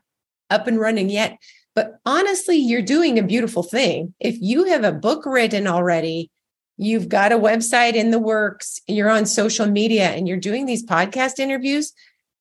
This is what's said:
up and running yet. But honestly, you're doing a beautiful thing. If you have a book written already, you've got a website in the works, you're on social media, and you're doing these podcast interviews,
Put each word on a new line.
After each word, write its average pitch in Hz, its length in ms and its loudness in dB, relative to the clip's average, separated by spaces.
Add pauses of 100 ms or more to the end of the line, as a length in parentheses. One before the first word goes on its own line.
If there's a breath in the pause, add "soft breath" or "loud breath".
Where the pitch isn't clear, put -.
(500)
up 214 180 0
and 226 120 0
running 214 300 0
yet. 208 280 -4 (380 soft breath)
But - 180 -2 (120)
honestly, 370 520 0
you're 240 260 0
doing 285 340 2
a 214 60 2
beautiful 214 400 -2
thing. 180 560 -2
If 233 200 -4
you 247 260 0
have 311 180 0
a 190 80 2
book 220 340 -2
written 226 400 0
already, 170 640 -2 (480)
you've 214 320 -2
got 202 220 2
a 233 80 4
website 226 540 2
in 226 180 2
the 226 80 2
works, 214 680 -2
you're 208 220 2
on 220 160 2
social 214 400 0
media, 208 440 2
and 180 180 -4
you're 185 100 -2
doing 214 280 -4
these 233 200 -4
podcast 254 540 -2
interviews, 269 540 -2 (480 soft breath)